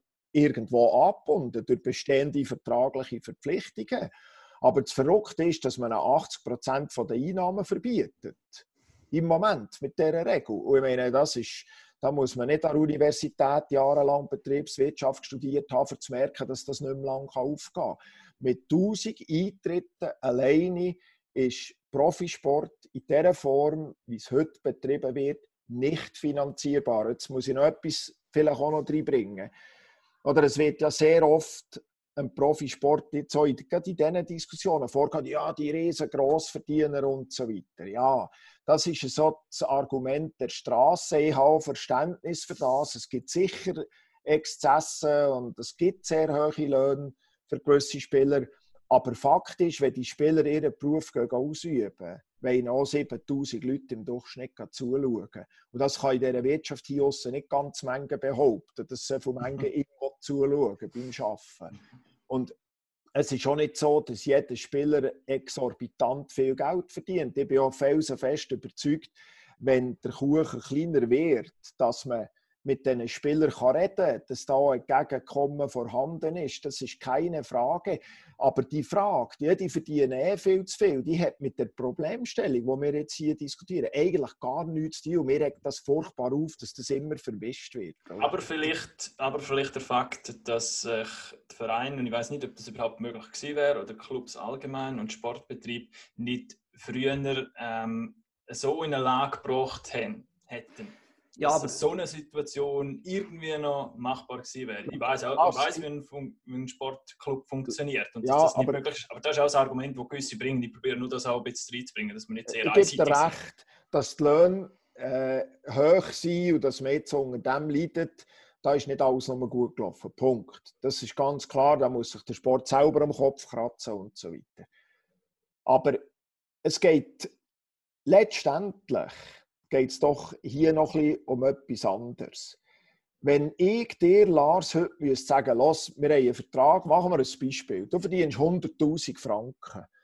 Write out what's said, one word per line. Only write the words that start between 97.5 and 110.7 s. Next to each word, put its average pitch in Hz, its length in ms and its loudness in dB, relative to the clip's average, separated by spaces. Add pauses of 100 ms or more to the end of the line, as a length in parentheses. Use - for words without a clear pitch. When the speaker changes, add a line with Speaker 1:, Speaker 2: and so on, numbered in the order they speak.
Speaker 2:
ähm, 113 640 -8 (260)
so 139 340 -2
in 151 100 -4
eine 131 100 0
Lage 131 340 0
gebracht - 560 -4
haben, 110 340 -8 (180)
hätten. 117 420 -16 (480)
Speaker 3:
Ja, 147 140 0
Speaker 2:
Dass 156 100 4
Speaker 3:
aber 143 100 -6
Speaker 2:
so 156 220 0
eine 185 140 -4
Situation 143 960 -6
irgendwie 165 540 -6
noch 147 400 -4
machbar 127 420 -6
gewesen 127 280 -12
wäre. 104 180 -10
Ich - 140 -10
weiss 131 240 -2
auch, 123 80 -4
ich 160 240 4
Speaker 1:
Das 143 100 0
Speaker 2:
weiss, 156 160 -2
wie 160 60 -8
ein 147 160 -10
Fun-, 139 420 -12
wie 127 100 -14
ein 127 120 -8
Sportclub 135 800 -10
funktioniert 135 640 -6
und 120 140 -6
Speaker 1:
Ja, 135 80 4
Speaker 2:
dass 151 80 6
das 160 140 4
nicht 131 120 2
Speaker 1:
aber 139 80 0
Speaker 2:
möglich 139 200 -6
ist. - 120 -14
Aber - 100 -14
das 151 160 -2
ist 143 40 2
auch 143 60 6
das 143 100 2
Argument, 135 420 0
das 123 120 -10
gewisse 135 280 -10
bringen. 131 240 -2
Ich 113 100 -6